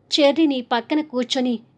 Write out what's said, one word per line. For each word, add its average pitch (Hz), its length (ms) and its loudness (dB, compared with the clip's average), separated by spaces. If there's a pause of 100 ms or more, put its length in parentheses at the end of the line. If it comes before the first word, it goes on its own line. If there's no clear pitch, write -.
(200)
చెర్రీ 285 280 4
నీ 269 140 -2
పక్కన 269 400 -2
కూర్చొని 254 580 -4 (180)